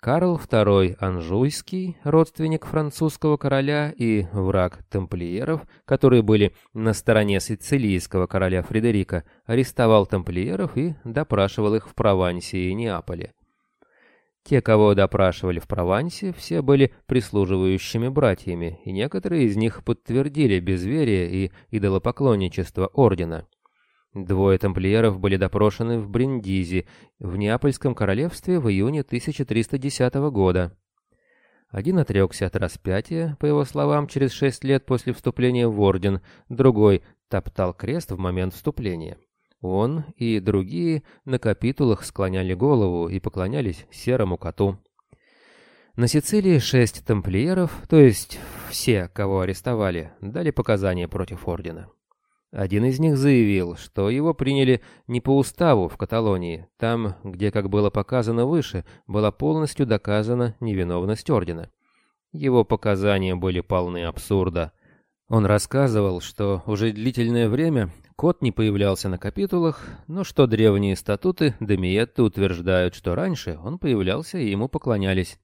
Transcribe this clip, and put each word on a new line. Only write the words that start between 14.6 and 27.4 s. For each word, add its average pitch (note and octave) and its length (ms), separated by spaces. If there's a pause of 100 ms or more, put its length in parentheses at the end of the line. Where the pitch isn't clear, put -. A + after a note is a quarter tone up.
кого G#2+ 320
допрашивали F#2 640
в - 80
Провансе, A2+ 680
все - 300
были C3+ 320 (120)
прислуживающими F#2+ 1000
братьями, F#2 760
и F#2+ 80
некоторые D#3 520
из G#2 120
них A2 280
подтвердили C3+ 760
безверие F#2+ 680
и F#2+ 240 (200)
идолопоклонничество G2 1120
ордена. E2+ 600 (680)
Двое F#2+ 440
тамплиеров G2 600
были F#2+ 160
допрошены G#2 640
в G#2 100
Бриндизи, G2 760 (320)
в F2+ 180
Неапольском A#2+ 580